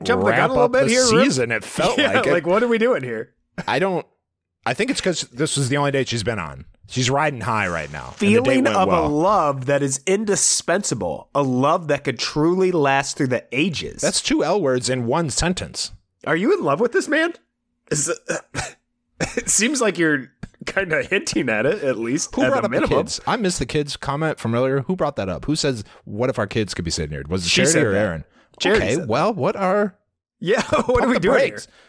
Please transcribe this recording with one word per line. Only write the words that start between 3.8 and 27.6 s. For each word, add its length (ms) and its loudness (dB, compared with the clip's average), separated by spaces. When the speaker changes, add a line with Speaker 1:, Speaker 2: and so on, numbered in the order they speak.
Speaker 2:
I 80 0
think 180 -2
it's 100 -4
'cause 200 -2
this 260 -2
was 120 0
the 80 0
only 140 0
date 160 0
she's 160 -4
been 160 -4
on. 260 -10
She's 220 -2
riding 320 0
high 260 0
right 240 -4
now, 180 -12
and 100 -16
the 80 0
date 60 6
Speaker 1:
Feeling 220 4
Speaker 2:
went 100 2
Speaker 1:
of 140 4
Speaker 2:
well. 160 2
Speaker 1:
a 20 0
love 580 2
that 160 2
is 240 -2
indispensable, 1300 -2
a 80 2
love 460 2
that 160 0
could 160 -4
truly 520 2
last 460 0
through 100 0
the 240 0
ages. 500 -4
Speaker 2:
That's 200 0
two 220 0
L 180 0
words 280 0
in 180 -2
one 240 0
sentence. 640 -4
Speaker 1:
Are 80 0
you 200 2
in 80 -2
love 160 2
with 120 0
this 160 0
man? 260 0
Is 200 -2
it, 100 -6
<laughs> 180 -6
it 120 -4
seems 320 0
like 160 0
you're 340 0
kinda 360 -2
hinting 460 -2
at 160 2
it, 180 0
at 140 0
least, 380 -4
Speaker 2:
Who 80 0
Speaker 1:
at 60 2
Speaker 2:
brought 40 2
Speaker 1:
the 40 2
Speaker 2:
up 60 -2
the 60 0
Speaker 1:
minimum. 300 0
Speaker 2:
kids? 260 -4
I 100 0
missed 240 -2
the 60 -2
kids 320 -4
comment 420 -2
from 140 -2
earlier. 280 2
Who 140 -2
brought 200 -2
that 140 -2
up? 160 -6
Who 100 0
says, 280 -2
"What 260 -2
if 80 -2
our 100 0
kids 280 -2
could 100 -4
be 60 -2
sitting 200 -4
here"? 180 -8
Was 160 -2
it 40 -2
Speaker 1:
She 120 2